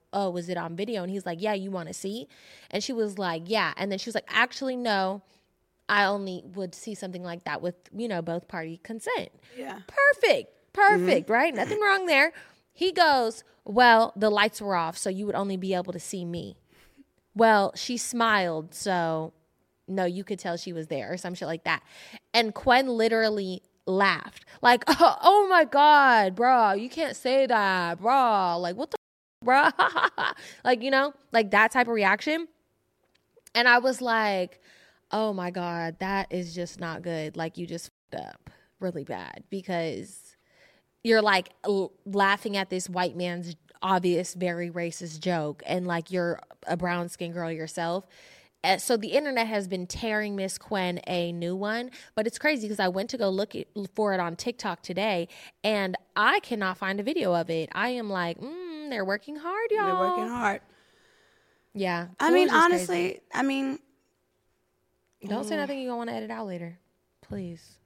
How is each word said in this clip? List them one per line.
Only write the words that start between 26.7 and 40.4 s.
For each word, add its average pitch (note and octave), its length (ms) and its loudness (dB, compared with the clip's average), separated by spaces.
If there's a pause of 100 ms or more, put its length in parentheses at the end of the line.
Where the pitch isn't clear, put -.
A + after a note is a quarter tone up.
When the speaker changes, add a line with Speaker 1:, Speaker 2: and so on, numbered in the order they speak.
Speaker 1:
you A#3 160 -4
can't D#4+ 260 -4
say C4 300 2
that, F#3+ 540 0
bro. G#3 600 2
Like, F3+ 160 -4
what C#4 160 -8
the - 60 -6 (440)
f-, - 20 -16
bro?" D4 800 2 (220)
<laughs> - 200 -20
Like, A#3+ 180 2
you C4+ 80 -2
know, C4+ 240 2 (180)
like, A3 200 2
that G#3+ 200 8
type B3 160 4
of A#3 60 -2
reaction. A3 520 2 (1080)
And A#3+ 120 4
I B3 120 10
was B3+ 240 2
like, G#3 580 0 (500)
"Oh G#3+ 220 0
my F3+ 180 -6
God, E3+ 500 -6
that G3 300 -2
is E3+ 240 -6
just F3 240 -8
not E3 240 -8
good. D#3+ 340 -6
Like, E3 200 -6
you F3 100 -8
just E3+ 240 -12 (220)
f-ed - 140 -10
up - 240 -20 (280)
really F3 260 -8
bad F2+ 440 -12
because E3+ 880 -6 (640)